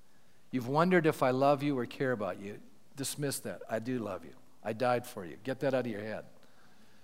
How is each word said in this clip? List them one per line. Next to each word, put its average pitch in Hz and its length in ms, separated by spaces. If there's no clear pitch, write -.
You've 123 160
wondered 165 400
if 151 160
I 127 80
love 139 320
you 147 140
or 120 100
care 131 240
about 104 280
you. 101 200
Dismiss 139 440
that. 92 280
I 113 120
do 127 180
love 98 260
you. 76 120
I 110 100
died 123 340
for 95 180
you." 71 180
Get 131 180
that 135 120
out 123 140
of 117 40
your 101 100
head. 107 240